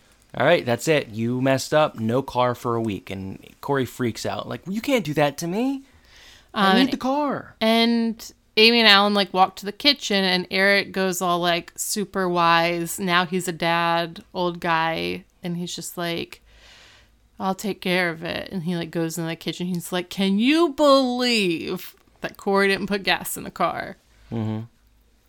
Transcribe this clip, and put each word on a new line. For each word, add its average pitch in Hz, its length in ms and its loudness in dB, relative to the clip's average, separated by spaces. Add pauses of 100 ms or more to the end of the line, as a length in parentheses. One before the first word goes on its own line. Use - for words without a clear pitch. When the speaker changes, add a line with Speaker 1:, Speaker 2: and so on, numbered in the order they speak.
(360)
Speaker 1:
"All 131 100 0
right, 175 180 4
that's 120 240 -2
it. 147 200 2
You 117 320 -4
messed 135 340 0
up. 151 240 2
No 113 240 0
car 123 320 0
for 120 200 -4
a 117 60 0
week." 107 300 -4
And 95 280 -10 (220)
Corey 139 240 0
freaks 113 420 -4
out. 104 220 -6
Like, 123 180 -10
"You 196 140 -6
can't 254 240 0
do 147 100 -4
that 147 240 2
to 170 80 -6
me. 262 360 -2 (720)
I 196 160 2
Speaker 2:
Um, 190 60 6
Speaker 1:
need 254 80 6
Speaker 2:
and 254 80 0
Speaker 1:
the 269 40 -2
car." 269 640 -2
Speaker 2:
and 226 720 2 (240)
Amy 233 240 8
and 220 80 8
Alan, 202 260 8
like, 196 180 0
walk 190 240 4
to - 100 -14
the 202 60 -4
kitchen, 214 520 2
and 180 260 2
Eric 196 400 2
goes 190 320 -2
all, 175 160 2
like, 170 380 -2
super 190 520 -4
wise. 170 680 2
Now 180 260 2
he's 175 220 -4
a 180 60 -6
dad, 170 720 -2 (100)
old 175 240 -4
guy, 170 640 -2 (220)
and 175 120 -6
he's 175 180 -8
just - 220 -12
like, 170 460 -6 (960)
"I'll 190 160 -2
take 190 260 -6
care 180 300 0
of 165 140 -10
it." - 260 -8
And 180 140 -6
he, 180 120 -2
like, 170 140 -6
goes 165 260 -4
in 165 120 -4
the 165 80 -6
kitchen. 175 320 -8
He's 175 240 -6
like, 180 180 -4
"Can 196 300 0
you 311 300 4
believe 247 1200 2 (260)
that - 160 -10
Corey 196 320 0
didn't 196 200 -2
put 196 160 -4
gas 185 320 -2
in - 80 -12
the - 80 -12
car?" - 440 -4 (360)
Speaker 1:
Mm-hmm. 110 300 -4 (680)